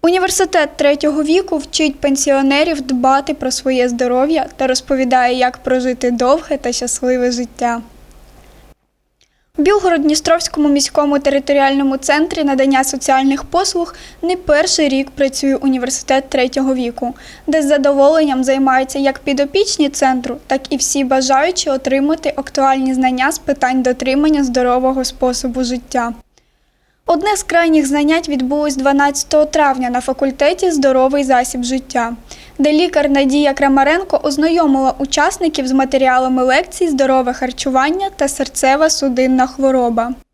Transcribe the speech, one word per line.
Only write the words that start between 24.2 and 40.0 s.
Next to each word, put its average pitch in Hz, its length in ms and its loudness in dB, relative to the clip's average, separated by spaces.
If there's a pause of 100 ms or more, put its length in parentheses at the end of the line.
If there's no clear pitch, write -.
здорового 254 640 0
способу 254 580 -4
життя. 240 500 -4 (920)
Одне 359 300 0
з - 80 -6
крайніх 320 440 2
занять 302 420 0
відбулось 285 460 -2
дванадцятого 277 680 2
травня 269 440 0
на 247 120 -2
факультеті 277 720 0
«Здоровий 269 520 2
засіб 254 400 0
життя», 247 500 -4 (440)
де 302 160 4
лікар 311 360 2
Надія 277 440 2
Крамаренко 285 680 2
ознайомила 294 760 2
учасників 302 720 -2
з 254 40 -2
матеріалами 262 720 2
лекцій 294 440 0
«Здорове 262 460 2
харчування» 269 840 -2
та 277 120 -2
«Серцева 277 600 0
судинна 262 580 0
хвороба». 254 680 0 (200)